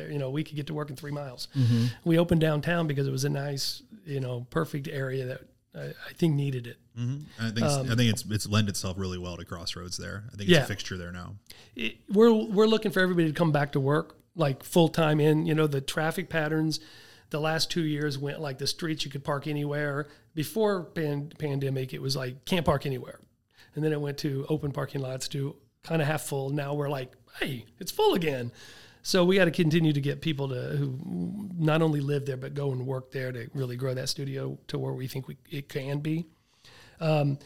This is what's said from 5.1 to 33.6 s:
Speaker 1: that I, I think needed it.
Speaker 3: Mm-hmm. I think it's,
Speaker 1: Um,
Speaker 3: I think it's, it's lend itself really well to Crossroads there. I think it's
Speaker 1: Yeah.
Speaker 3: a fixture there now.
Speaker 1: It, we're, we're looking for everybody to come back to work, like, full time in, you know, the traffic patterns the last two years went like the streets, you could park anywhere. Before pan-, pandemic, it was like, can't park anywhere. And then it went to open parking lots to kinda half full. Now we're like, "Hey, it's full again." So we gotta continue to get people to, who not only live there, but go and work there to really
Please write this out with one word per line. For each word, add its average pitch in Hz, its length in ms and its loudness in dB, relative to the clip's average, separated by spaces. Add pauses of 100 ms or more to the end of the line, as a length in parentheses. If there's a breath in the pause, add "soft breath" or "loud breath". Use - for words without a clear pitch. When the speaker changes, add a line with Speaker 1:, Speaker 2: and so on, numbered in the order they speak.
Speaker 1:
that 131 140 -8 (340)
I, 143 100 -10 (240)
I - 80 -14
think 160 180 4
needed 135 320 -2
it. 120 100 -16 (220)
Speaker 3:
Mm-hmm. 135 240 -2 (160)
I 113 120 -2
think 104 140 -6
it's, 147 80 4
Speaker 1:
Um, 135 160 0
Speaker 3:
I 113 60 2
think 120 160 6
it's, - 180 -2
it's 104 180 -2
lend 104 200 4
itself 95 320 -4
really 92 180 -4
well 90 200 -8
to 87 80 -12
Crossroads 90 500 -8
there. 92 320 -8
I - 40 -16
think 101 180 -2
it's 170 80 8
Speaker 1:
Yeah. 135 60 4
Speaker 3:
a - 40 -4
fixture 95 300 -6
there 87 160 -10
now. 90 220 -12 (400 loud breath)
Speaker 1:
It, 113 200 -6 (140)
we're, 226 240 8
we're 220 340 4
looking 220 240 2
for 185 80 2
everybody 180 280 4
to 151 60 0
come 165 200 4
back 147 200 2
to 147 60 2
work, 143 360 2 (200)
like, 143 280 0
full 170 240 6
time 156 320 4
in, 151 260 6
you 160 100 2
know, 156 120 4
the 139 140 0
traffic 160 480 -4
patterns 156 500 0 (520 loud breath)
the 151 100 -4
last 156 280 0
two 170 140 0
years 147 340 -2
went 143 220 -6
like 139 180 -8
the 139 100 -6
streets, 160 360 -4
you 143 80 -8
could 139 140 -8
park 143 220 -2
anywhere. 147 600 -2 (260 loud breath)
Before 190 500 0
pan-, 147 560 -4
pandemic, 135 540 -2
it - 80 -8
was 135 140 -2
like, 131 300 -6
can't 180 200 0
park 147 200 2
anywhere. 127 340 -6 (580 soft breath)
And 151 80 0
then 156 80 2
it 147 80 -2
went 143 180 -4
to 139 300 -2
open 147 240 -2
parking 143 260 -4
lots 131 300 -6
to 143 260 -6 (280)
kinda 165 200 2
half 147 200 0
full. 135 260 -4
Now 143 240 -2
we're 147 160 -2
like, 135 240 -6 (260)
"Hey, 131 260 -4 (140)
it's 180 140 -8
full 415 200 4
again." 135 380 0 (520 loud breath)
So 180 200 4
we 185 140 6
gotta 175 140 6
continue 160 420 4
to 143 80 0
get 143 180 -2
people 139 300 -2
to, 131 260 -4
who 175 840 -4
not 156 240 4
only 151 200 2
live 139 240 -2
there, 131 100 -4
but 135 180 -10
go 139 200 -2
and 127 120 -4
work 131 280 -6
there 131 180 -6
to 120 220 -10
really 123 240 -4